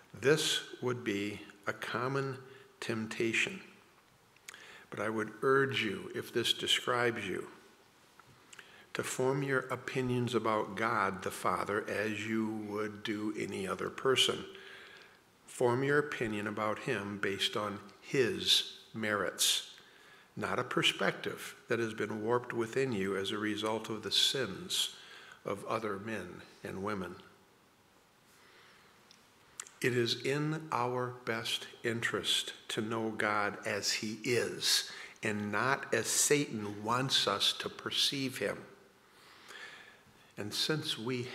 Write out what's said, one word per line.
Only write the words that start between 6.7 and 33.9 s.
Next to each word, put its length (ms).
you, 220
to 80
form 400
your 180
opinions 760
about 420
God 460
the 80
Father 580
as 380
you 420
would 340
do 360
any 280
other 220
person. 560
Form 360
your 160
opinion 480
about 340
him 420
based 340
on 220
his 720
merits, 800
not 220
a 60
perspective 880
that 100
has 160
been 280
warped 300
within 400
you 240
as 140
a 80
result 500
of 140
the 80
sins 800
of 180
other 340
men 440
and 200
women. 340
It 160
is 260
in 480
our 440
best 420
interest 680
to 120
know 300
God 460
as 280